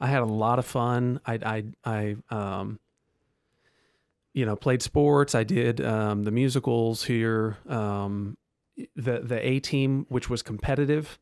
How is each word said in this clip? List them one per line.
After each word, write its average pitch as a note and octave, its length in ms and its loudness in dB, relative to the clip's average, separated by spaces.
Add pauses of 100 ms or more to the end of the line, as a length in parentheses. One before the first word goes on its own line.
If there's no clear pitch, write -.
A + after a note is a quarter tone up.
I B2+ 60 0
had C3+ 160 4
a A#2 40 2
lot A2 340 2
of B2 60 -2
fun. B2 600 0
I, A2 380 -4 (200)
I, G#2+ 320 -2 (140)
I, A#2 40 -6 (260)
um, G#2 180 -8 (1600)
you B2+ 120 0
know, G#2 100 0
played B2+ 260 0
sports. D3 520 4
I A2+ 100 4
did, A#2+ 360 2
um, G#2+ 440 0
the G#2+ 80 0
musicals A#2+ 720 2
here. A2+ 540 0 (100)
Um, G2+ 680 -4 (600)
the, A#2+ 240 -2
the A#2+ 260 -4
A C3+ 140 2
team, C3+ 480 0
which B2 220 -2
was A#2+ 120 -2
competitive, C#3+ 800 -2